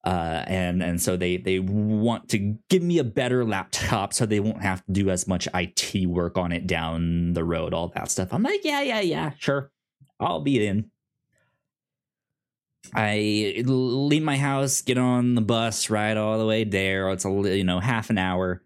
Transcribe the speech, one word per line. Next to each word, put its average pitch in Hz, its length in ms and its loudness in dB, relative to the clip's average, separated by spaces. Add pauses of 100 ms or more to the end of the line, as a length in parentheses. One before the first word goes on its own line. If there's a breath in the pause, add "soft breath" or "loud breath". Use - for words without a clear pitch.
Uh, 82 420 0
and, 90 360 0
and 87 180 -2
so 92 160 0
they, 90 200 0
they 95 220 0
want 107 720 0
to 104 280 0 (120)
give 185 140 4
me 175 160 2
a 143 40 2
better 123 400 0
laptop 101 720 -2
so 120 120 0
they 107 140 0
won't 104 220 -2
have 92 240 -2
to 101 60 -6
do 95 180 2
as 90 180 -2
much 90 260 -2
I 90 220 -2
T - 300 -2
work 87 320 -2
on 87 140 -2
it 85 160 -4
down 85 680 0
the 82 100 0
road, 82 300 -2
all 85 220 -2
that - 160 -6
stuff. 92 220 -4
I'm 180 100 0
like, 392 220 -2
"Yeah, 285 160 0
yeah, 240 180 -2
yeah, 160 400 -2
sure. 139 320 -2 (480)
I'll 131 220 -2
be 113 260 2
in." 104 240 -2 (2000)
I 107 720 2
l-, 127 420 2
leave 151 160 4
my 143 140 0
house, 139 440 0
get 127 160 0
on 123 380 4
the 113 60 2
bus, 113 480 0
ride 107 280 2
all 107 200 0
the 110 80 0
way 110 200 2
there. 95 440 0
It's 92 140 -2
a 98 60 -2
li-, 98 280 2
you 98 60 2
know, 90 160 2
half 113 300 -2
an 110 80 2
hour. 92 480 0